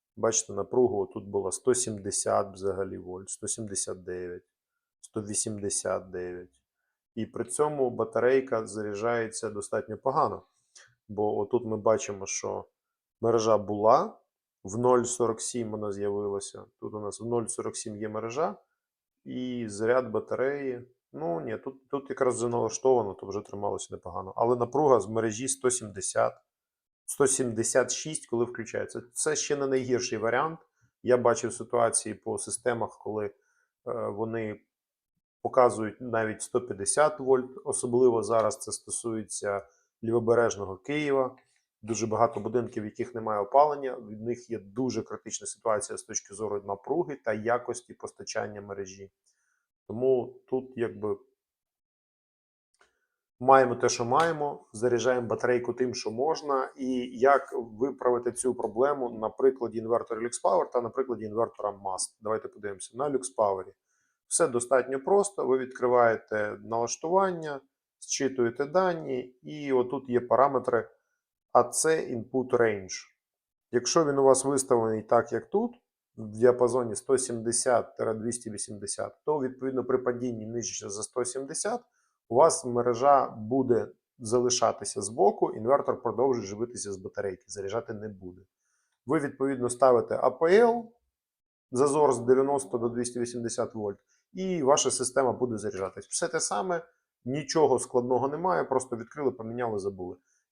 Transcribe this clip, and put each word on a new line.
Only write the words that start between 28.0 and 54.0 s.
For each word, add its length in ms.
коли 180
включається. 580
Це 240
ще 200
не 100
найгірший 520
варіант. 400
Я 140
бачив 360
ситуації 640
по 240
системах, 600
коли, 280
е, 60
вони 520
показують 580
навіть 420
сто 180
п'ятдесят 600
вольт. 300
Особливо 580
зараз 360
це 140
стосується 920
лівобережного 720
Києва. 600
Дуже 240
багато 340
будинків, 420
в 40
яких 280
немає 260
опалення. 540
В 160
них 400
є 80
дуже 440
критична 440
ситуація 520
з 40
точки 320
зору 300
напруги 600
та 80
якості 640
постачання 640
мережі. 520
Тому 480
тут, 300
якби, 400
маємо 340
те, 140
що 160